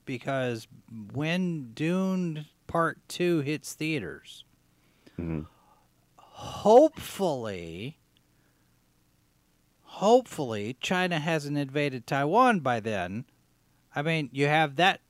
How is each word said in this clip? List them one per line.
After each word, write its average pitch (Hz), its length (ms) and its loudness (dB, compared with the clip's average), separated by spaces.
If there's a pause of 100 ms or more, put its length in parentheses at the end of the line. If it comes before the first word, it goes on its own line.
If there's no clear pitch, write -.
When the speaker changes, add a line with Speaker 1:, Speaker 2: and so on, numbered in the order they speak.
Speaker 1:
because 127 640 -4 (440)
when 156 600 -4
Dune 175 760 -2 (220)
Part 165 300 -2 (100)
Two 175 320 0
hits 143 340 -4
theaters, 123 680 -6 (760)
Speaker 2:
Mm-hmm. 80 260 -6 (720)
Speaker 1:
hopefully, 127 1800 2 (1800)
hopefully 135 960 2
China 180 380 0
hasn't 147 380 -2
invaded 139 500 -2
Taiwan 185 540 2
by 123 200 0
then. 101 440 -6 (680)
I 147 80 -4
mean, 156 280 -2
you 139 160 0
have 147 300 2
that, 175 340 2